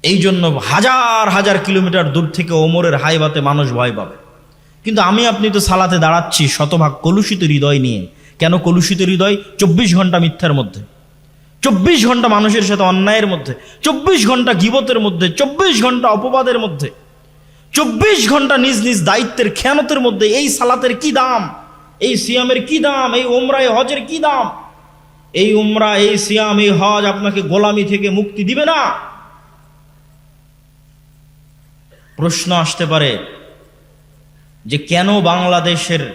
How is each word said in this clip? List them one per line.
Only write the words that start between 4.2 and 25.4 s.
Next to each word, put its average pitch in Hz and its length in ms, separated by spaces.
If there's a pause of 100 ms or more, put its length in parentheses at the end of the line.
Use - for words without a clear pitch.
কিন্তু 214 160
আমি 196 240
আপনি 214 240
তো 202 120
সালাতে 185 380
দাঁড়াচ্ছি 160 480
শতভাগ 151 440 (100)
কলুষিত 190 420
হৃদয় 143 360
নিয়ে। 117 220 (360)
কেন 165 200
কলুষিত 180 440
হৃদয়? 190 340 (220)
চব্বিশ 190 380
ঘন্টা 180 240
মিথ্যার 165 340
মধ্যে, 104 280 (840)
চব্বিশ 247 420
ঘন্টা 240 220
মানুষের 208 400
সাথে 202 160
অন্যায়ের 202 440
মধ্যে, 143 260 (280)
চব্বিশ 311 460
ঘন্টা 247 260
গীবতের 233 460
মধ্যে, 185 320
চব্বিশ 285 500
ঘন্টা 247 280
অপবাদের 247 500
মধ্যে, 151 300 (840)
চব্বিশ 302 460 (100)
ঘন্টা 277 280
নিজ 254 240
নিজ 233 220
দায়িত্বের 233 520
খেয়ানতের 285 440
মধ্যে। 214 300
এই 277 200
সালাতের 247 500
কি 302 120
দাম, 254 300 (600)
এই 240 160
সিয়ামের 247 480
কি 311 140
দাম, 269 340
এই 254 140
ওমরা, 262 320
এই 254 100
হজের 262 360
কি 320 140
দাম? 285 260 (880)
এই 202 200